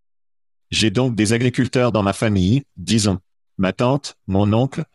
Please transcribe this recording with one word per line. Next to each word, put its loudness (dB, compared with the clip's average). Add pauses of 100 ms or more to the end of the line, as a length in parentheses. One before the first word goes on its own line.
(720)
J'ai 0
donc 0
des 2
agriculteurs 0
dans 0
ma 2
famille, 0 (140)
disons. 0 (400)
Ma 0
tante, -2 (120)
mon 0
oncle, 0 (100)